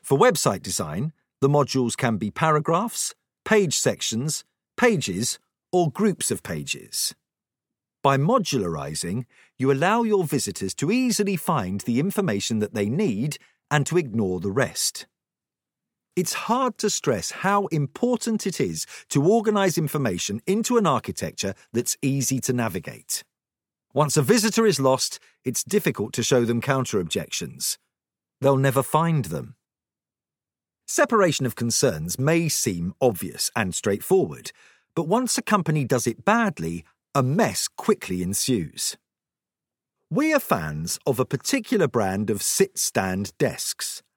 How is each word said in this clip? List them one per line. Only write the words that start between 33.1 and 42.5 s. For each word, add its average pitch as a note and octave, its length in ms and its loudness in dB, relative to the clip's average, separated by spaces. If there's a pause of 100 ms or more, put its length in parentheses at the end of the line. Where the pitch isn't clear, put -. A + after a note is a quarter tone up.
and G2 180 -2
straightforward, G#2+ 800 0 (440)
but D#3+ 120 -2
once A#3 300 0
a - 40 -2
company D#3 420 0
does B2 220 0
it - 180 -4
badly, D#3 600 0 (280)
a C3+ 100 4
mess E3 460 2
quickly - 520 -2
ensues. - 760 -2 (1120)
We D4+ 240 0
are C#4+ 60 -2
fans D#2 680 -4
of B2 120 0
a B2+ 60 2
particular G#3+ 600 -2
brand G2+ 420 0
of G2+ 140 -2
sit-stand - 920 -2